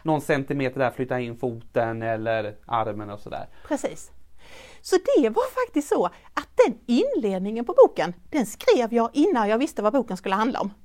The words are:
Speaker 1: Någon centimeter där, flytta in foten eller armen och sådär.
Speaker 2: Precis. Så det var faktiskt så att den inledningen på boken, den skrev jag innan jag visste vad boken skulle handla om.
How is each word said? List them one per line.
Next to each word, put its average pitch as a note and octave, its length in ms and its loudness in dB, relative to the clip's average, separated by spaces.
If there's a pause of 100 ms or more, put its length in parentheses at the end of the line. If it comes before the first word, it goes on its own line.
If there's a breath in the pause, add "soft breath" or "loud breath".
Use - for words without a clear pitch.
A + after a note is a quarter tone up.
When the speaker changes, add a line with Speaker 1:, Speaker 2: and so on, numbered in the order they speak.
Speaker 1:
Någon D#3 180 0
centimeter C3+ 580 -2
där, B2 120 2
flytta B2+ 280 -4
in A#2+ 180 -8
foten A#2 640 -4
eller A2 540 -2 (100)
armen G#2+ 440 -2
och G#2 100 -10
sådär. - 300 -12 (180 soft breath)
Speaker 2:
Precis. - 440 -6 (720 loud breath)
Så - 140 0 (220)
det B3 120 4
var B4+ 360 -2
faktiskt D4 240 -4
så C#4+ 160 2
att - 440 -8 (160)
den C4 200 0
inledningen A#3 800 0
på G4+ 80 -6
boken, F3 400 6 (160)
den C#4 160 0
skrev A#3+ 480 2
jag A#3 200 2
innan C#4 360 2
jag A3 80 2
visste C4+ 240 -2
vad G#3+ 120 2
boken A3+ 240 0
skulle G3 180 -2
handla A3 260 0
om. G3+ 120 -4 (120)